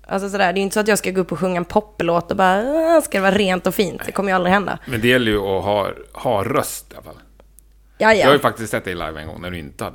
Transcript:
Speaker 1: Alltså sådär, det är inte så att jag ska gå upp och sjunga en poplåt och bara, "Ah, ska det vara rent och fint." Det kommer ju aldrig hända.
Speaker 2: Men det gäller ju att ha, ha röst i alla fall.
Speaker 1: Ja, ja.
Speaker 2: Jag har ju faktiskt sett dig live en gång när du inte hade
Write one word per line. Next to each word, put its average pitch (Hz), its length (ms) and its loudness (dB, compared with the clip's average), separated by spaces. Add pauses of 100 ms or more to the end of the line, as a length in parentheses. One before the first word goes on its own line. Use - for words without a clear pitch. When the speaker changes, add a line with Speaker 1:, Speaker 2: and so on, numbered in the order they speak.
Speaker 1:
Alltså 196 240 -4
sådär, 196 220 0
det 196 80 -2
är - 20 0
inte 196 120 -4
så 220 60 0
att 214 80 0
jag 202 100 4
ska 185 120 -4
gå 185 100 -2
upp 175 120 -2
och 151 60 -6
sjunga 185 180 -2
en 175 80 -2
poplåt 170 640 -2
och 202 60 -4
bara, 190 240 4 (360)
"Ah, 302 60 6
ska - 160 -2
det 190 40 0
vara 190 120 4
rent 185 320 0
och 185 80 -2
fint." 180 320 -2
Det - 60 -6
kommer 196 180 -2
ju 185 60 2
aldrig 180 160 2
hända. 196 340 0
Speaker 2:
Men 123 140 -4
det 117 80 2
gäller 120 240 4
ju 104 60 2
att 95 260 0
ha, 101 240 2 (240)
ha 107 320 -2
röst - 480 -4
i - 20 -20
alla - 100 -20
fall. 78 100 -18 (840)
Speaker 1:
Ja, 220 140 6
ja. 208 80 4
Speaker 2:
Jag 143 60 4
har 139 60 8
ju 147 60 6
faktiskt 113 320 -2
sett - 140 -4
dig 92 100 -4
live 80 260 -8
en 78 60 -10
gång 78 160 -14
när 90 80 -8
du 90 80 -8
inte 73 260 -10
hade - 100 -8